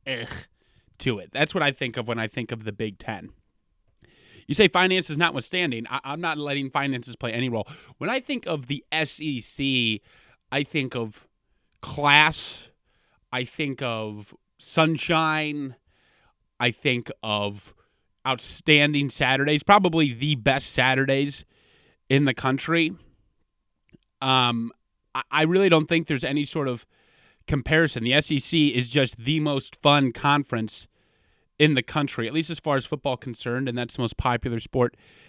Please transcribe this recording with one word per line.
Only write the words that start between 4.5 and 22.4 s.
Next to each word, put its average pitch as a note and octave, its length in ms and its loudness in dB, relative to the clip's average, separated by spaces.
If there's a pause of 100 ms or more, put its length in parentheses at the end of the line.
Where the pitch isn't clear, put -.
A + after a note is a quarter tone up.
say F#3+ 140 6
finances F#3 500 2
notwithstanding, C#3 720 -2
I, C3+ 140 -4
I'm D3 180 -8
not D#3+ 160 -4
letting C#3 320 -6
finances B2+ 460 -4
play A#2 180 -6
any B2 160 -2
role. A2 180 -4 (300)
When D#3 120 -6
I C4 100 -2
think C4 260 -6
of C#3+ 220 -6
the C#3+ 240 -8
S D#3 280 -4
E D3 220 -6
C, B2+ 600 -2 (500)
I C#3+ 120 -2
think C3+ 320 -4
of A2+ 320 -10 (540)
class, D3 880 2 (600)
I B2+ 120 -2
think C#3 380 -6
of A2 520 -6 (240)
sunshine, D#3 1160 0 (840)
I B2 120 2
think B2 400 -2 (120)
of G#2 500 -4 (540)
outstanding C#3+ 840 2
Saturdays, C#3 540 0
probably E3 500 4
the C#3 220 -2
best C3 360 0
Saturdays C3+ 760 0 (640)
in C#3 160 4
the C3 80 2
country. D#3+ 600 0 (1300)